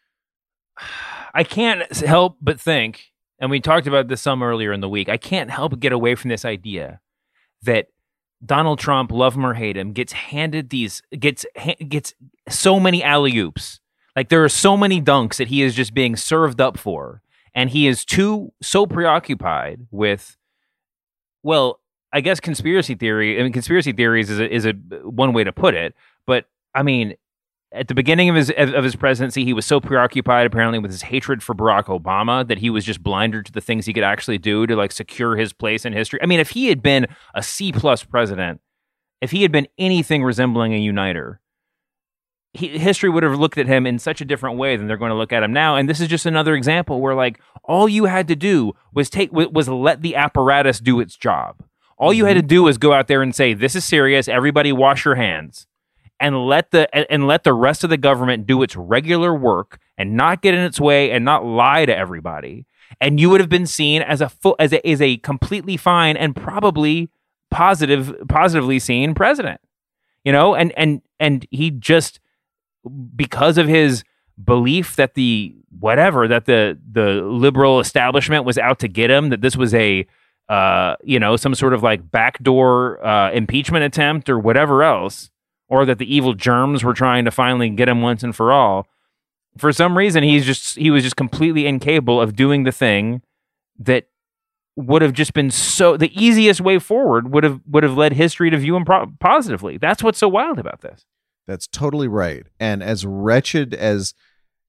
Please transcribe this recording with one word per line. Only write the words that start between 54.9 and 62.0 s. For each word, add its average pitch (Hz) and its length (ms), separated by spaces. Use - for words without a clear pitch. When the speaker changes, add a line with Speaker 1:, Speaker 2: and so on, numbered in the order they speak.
Speaker 1:
your 143 100
hands." 82 500
And 135 260
let 147 260
the, 160 240
and, 151 140
and 143 180
let 151 160
the 139 100
rest 127 300
of 175 60
the 160 80
government 127 500
do 131 160
its - 140
regular 156 580
work 110 440
and 101 180
not 160 260
get 190 120
in 180 80
its 180 180
way 143 320
and 120 140
not 143 180
lie 123 420
to 120 80
everybody. 85 720